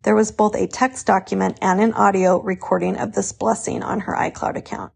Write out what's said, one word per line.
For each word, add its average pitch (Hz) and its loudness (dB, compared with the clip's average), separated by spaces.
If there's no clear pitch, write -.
There 214 4
was 214 2
both 214 2
a 185 0
text - -2
document 190 0
and 190 2
an 226 2
audio 185 4
recording 185 -2
of - -6
this 196 -4
blessing - -4
on 196 -4
her - -6
iCloud - -4
account. - -12